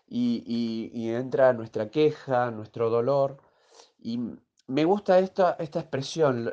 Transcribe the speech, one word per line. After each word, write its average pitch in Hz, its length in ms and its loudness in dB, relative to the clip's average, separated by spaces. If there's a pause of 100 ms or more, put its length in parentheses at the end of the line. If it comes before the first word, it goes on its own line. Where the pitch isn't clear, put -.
Y, 120 400 -2
y, 113 460 -4
y 113 180 -6
entra 127 440 2
nuestra 113 360 -6
queja, 139 600 2
nuestro 110 400 -4
dolor. 139 480 0 (600)
Y 117 220 -6 (460)
me 139 180 0
gusta 190 340 4
esta, 185 400 2
esta 165 220 -6
expresión, 131 720 -2